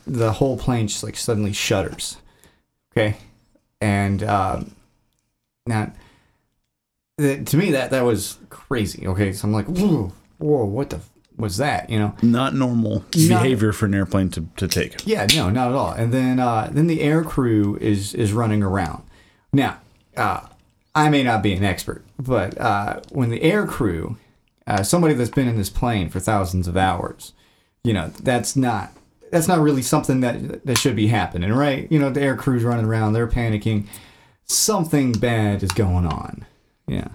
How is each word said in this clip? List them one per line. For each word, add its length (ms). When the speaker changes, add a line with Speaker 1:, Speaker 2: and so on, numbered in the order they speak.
Speaker 1:
the 260
whole 240
plane 300
just, 160
like, 120
suddenly 380
shudders. 640
Okay. 240
And, 440
um, 480
now, 240
the, 260
to 140
me, 140
that, 200
that 120
was 340
crazy. 580
Okay. 260
So 140
I'm 60
like, 140
"Whoa, 460
whoa, 260
what 240
the 80
f-, 120
was 200
that?" 340
You 80
know? 240
Speaker 2:
Not 320
normal 500
Speaker 1:
Not 280
Speaker 2:
behavior 300
for 120
an 80
airplane 380
to, 160
to 100
take. 380
Speaker 1:
Yeah, 300
no, 160
not 180
at 60
all. 160
And 220
then, 260
uh, 320
then 160
the 140
air 220
crew 580
is, 340
is 180
running 300
around. 400
Now, 240
uh, 260
I 140
may 140
not 200
be 100
an 100
expert, 400
but, 400
uh, 420
when 180
the 140
air 240
crew, 500
uh, 160
somebody 300
that's 160
been 180
in 100
this 120
plane 400
for 100
thousands 480
of 80
hours, 580
you 100
know, 160
that's 340
not, 360
that's 160
not 140
really 200
something 380
that, 460
that 120
should 180
be 120
happening, 460
right? 360
You 100
know, 100
the 120
air 140
crew's 300
running 200
around, 280
they're 160
panicking. 580
Something 680
bad 500
is 80
going 340
on. 400
Yeah. 300